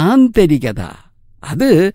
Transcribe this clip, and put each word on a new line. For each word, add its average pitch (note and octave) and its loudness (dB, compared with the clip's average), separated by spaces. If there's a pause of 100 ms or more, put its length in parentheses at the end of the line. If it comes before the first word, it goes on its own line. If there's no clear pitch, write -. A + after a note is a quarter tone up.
ആന്തരികത, F3+ 0 (640)
അത് B3+ -4 (260)